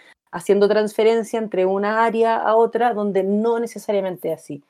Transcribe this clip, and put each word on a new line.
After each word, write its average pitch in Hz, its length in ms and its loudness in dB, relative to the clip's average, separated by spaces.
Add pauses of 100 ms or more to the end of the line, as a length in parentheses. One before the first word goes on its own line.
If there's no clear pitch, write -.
(320)
haciendo 196 360 2
transferencia 214 720 0
entre 208 260 -2
una 202 400 0
área 226 320 2
a 214 180 0
otra, 226 380 2
donde 202 300 -2
no 214 360 0
necesariamente 196 720 -4
es 151 100 -6
así. 143 280 -14